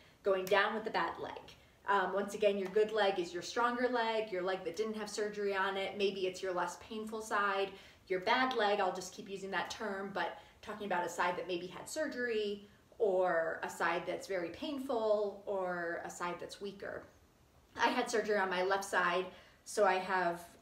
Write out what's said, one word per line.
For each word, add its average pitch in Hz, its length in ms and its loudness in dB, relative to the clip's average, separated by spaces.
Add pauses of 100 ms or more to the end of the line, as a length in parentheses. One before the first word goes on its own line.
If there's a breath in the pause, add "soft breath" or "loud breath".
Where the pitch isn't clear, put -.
(240 loud breath)
going 190 220 2
down 208 280 4
with 220 120 -4
the 220 40 -6
bad 170 220 0 (100)
leg. - 180 -8 (480 soft breath)
Um, 190 280 4
once 202 180 0
again, 202 240 4
your 185 120 -2
good 214 220 4
leg 196 280 4
is 170 120 -2
your 175 120 -6
stronger 240 440 2
leg, 226 440 0
your 180 100 -2
leg 185 220 0
that 170 120 -4
didn't 214 220 -2
have 208 100 -4
surgery 208 480 -2
on 196 220 0
it. 196 220 -4
Maybe 196 220 0
it's 185 200 -2
your 190 100 -2
less 175 300 -2
painful 220 400 -8
side. 202 480 0 (380 loud breath)
Your 185 140 0
bad 254 340 2
leg, 202 240 4
I'll 180 120 2
just 180 220 -6
keep 208 160 -12
using 196 220 -8
that 175 180 -2
term, 202 460 -6
but 175 240 -2 (240 loud breath)
talking 208 240 -8
about 180 180 2
a 170 40 -4
side 180 280 2
that 170 100 -4
maybe 180 200 -4
had - 200 -14
surgery 226 800 -2 (320 loud breath)
or 185 640 4
a 185 60 -4
side 175 360 0
that's - 220 -4
very 175 220 -2
painful 220 960 0
or 180 600 -2
a 180 40 -8
side 175 300 -4
that's - 220 -12
weaker. - 420 -8 (720)
I 226 120 4
had 247 220 0
surgery 208 280 2
on 190 140 2
my 185 120 2
left 196 220 2
side, 180 400 2 (400 loud breath)
so - 180 2
I 185 120 6
have, 185 480 0 (180)